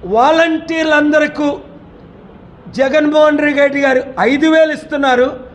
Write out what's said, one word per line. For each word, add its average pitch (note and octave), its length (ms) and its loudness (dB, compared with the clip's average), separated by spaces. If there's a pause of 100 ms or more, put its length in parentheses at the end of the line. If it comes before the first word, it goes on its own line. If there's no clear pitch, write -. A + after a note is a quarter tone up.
(140)
వాలంటీర్లందరికీ D4+ 1300 0 (1300)
జగన్మోహన్ D4+ 680 2
రెడ్డి C#4+ 420 0
గారు B3+ 160 0 (180)
ఐదు C#4 340 0
వేలు D#4 180 4
ఇస్తున్నారు C4+ 540 -2 (280)